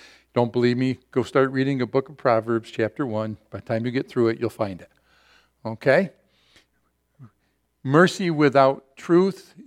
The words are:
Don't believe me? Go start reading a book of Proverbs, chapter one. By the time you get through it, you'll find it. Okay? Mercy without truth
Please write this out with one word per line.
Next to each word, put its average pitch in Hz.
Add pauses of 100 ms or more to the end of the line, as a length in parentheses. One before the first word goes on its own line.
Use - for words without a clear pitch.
(340)
Don't 120
believe 123
me? 131 (140)
Go 127
start 135
reading 135
a 123
book 135
of -
Proverbs, 113
chapter 113
one. 110 (140)
By 101
the -
time 117
you 123
get 131
through 117
it, 117
you'll 113
find 98
it. - (760)
Okay? 135 (1800)
Mercy 170
without 139
truth 185 (140)